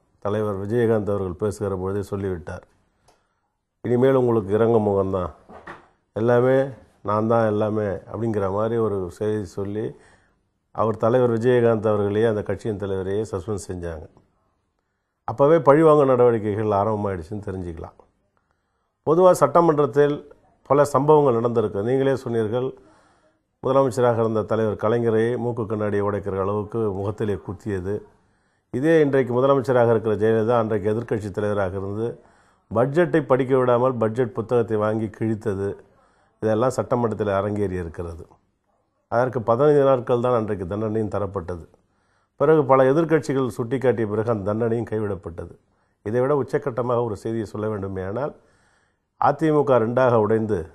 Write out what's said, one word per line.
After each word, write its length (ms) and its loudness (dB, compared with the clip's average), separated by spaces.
தலைவர் 480 -4
விஜயகாந்த் 420 0
அவர்கள் 240 -2
பேசுகிற 440 -4
பொழுதே 260 -4
சொல்லிவிட்டார், 600 -8
"இனிமேல் 320 2
உங்களுக்கு 400 2
இறங்க 240 4
முகம்தான், 520 -2
எல்லாமே 520 2
நான் 240 0
தான் 200 2
எல்லாமே" 380 -2
அப்படிங்கிற 640 -4
மாதிரி 260 -4
ஒரு 340 -4
செய்தி 340 -4
சொல்லி 500 -8
அவர் 260 -2
தலைவர் 420 2
விஜயகாந்த் 480 2
அவர்களையே, 400 0
அந்த 160 0
கட்சியின் 360 -6
தலைவரையே 520 -4
சஸ்பெண்ட் 380 -8
செஞ்சாங்க. 380 -10
அப்போவே 360 4
பழிவாங்க 440 6
நடவடிக்கைகள் 640 2
ஆரம்பமாயிடுச்சுன்னு 800 -2
தெரிஞ்சுக்கலாம். 500 -10
பொதுவா 240 6
சட்டமன்றத்தில் 1040 2
பல 180 4
சம்பவங்கள் 560 4
நடந்திருக்கு. 420 -2
நீங்களே 340 0
சொன்னீர்கள், 580 -4
முதலமைச்சராக 580 2
இருந்த 220 0
தலைவர் 320 0
கலைஞரை 600 0
மூக்கு 300 -4
கண்ணாடியை 380 -2
உடைக்கிற 360 -4
அளவுக்கு 380 -4
முகத்திலே 560 -4
குத்தியது. 680 -8
இதே 300 2
இன்றைக்கு 340 2
முதலமைச்சராக 560 4
இருக்கிற 260 0
ஜெயலலிதா 420 2
அன்றைக்கு 360 -2
எதிர்க்கட்சி 360 -6
தலைவராக 460 -4
இருந்து 440 -8
பட்ஜெட்டை 520 0
படிக்க 300 2
விடாமல் 380 2
பட்ஜெட் 380 -2
புத்தகத்தை 440 -2
வாங்கி 300 -2
கிழித்தது, 680 -6
இதெல்லாம் 300 2
சட்டமன்றத்தில் 560 -2
அரங்கேறி 440 -2
இருக்கிறது. 560 -10
அதற்கு 340 -2
பதினைந்து 420 4
நாட்கள் 360 2
தான் 140 0
அன்றைக்கு 320 -2
தண்டனையும் 440 -4
தரப்பட்டது. 580 -6
பிறகு 280 4
பல 280 6
எதிர்க்கட்சிகள் 640 -2
சுட்டிக்காட்டிய 500 -2
பிறகு 240 -4
அந்த 240 -2
தண்டனையும் 360 -2
கைவிடப்பட்டது. 680 -8
இதை 180 -2
விட 220 0
உச்சக்கட்டமாக 640 -4
ஒரு 120 -6
செய்தியை 300 -6
சொல்ல 220 -8
வேண்டுமேயானால், 640 -8
அதிமுக 540 4
ரெண்டாக 360 2
உடைந்து 600 0